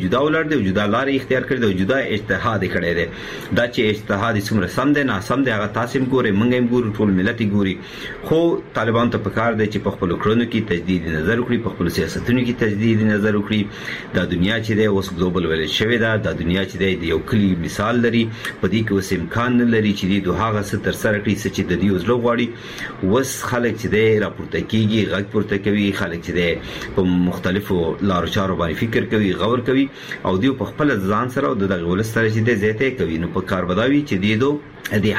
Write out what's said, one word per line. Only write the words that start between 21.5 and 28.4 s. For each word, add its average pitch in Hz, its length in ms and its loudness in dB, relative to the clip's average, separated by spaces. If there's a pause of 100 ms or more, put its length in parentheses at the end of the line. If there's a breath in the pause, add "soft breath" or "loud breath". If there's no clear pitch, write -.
چې 98 140 -2
د 90 40 2 (100)
دوی 95 160 2
زړه 110 240 0
غواړي. 120 240 2 (560 loud breath)
اوس 123 260 2 (220)
خلک 120 300 0
چې 117 140 -4
دی، 110 120 6 (180)
راپورته 85 340 -6 (120)
کېږي، 110 300 2 (120)
غږ 101 120 -2 (100)
پورته 101 300 0
کوي، 104 200 2 (140)
خلک 85 260 -4
چې 87 120 -6
دی، 87 120 2 (460 loud breath)
په 98 60 4 (280)
مختلفو 92 480 -2 (320)
لارو 87 260 0
چارو 95 240 0